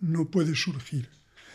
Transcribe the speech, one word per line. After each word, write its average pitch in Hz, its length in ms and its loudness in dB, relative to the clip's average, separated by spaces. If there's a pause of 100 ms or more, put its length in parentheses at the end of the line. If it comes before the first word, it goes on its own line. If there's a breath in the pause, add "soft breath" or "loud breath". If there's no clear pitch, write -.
no 165 280 0
puede 165 260 2
surgir. 135 540 -4 (460 soft breath)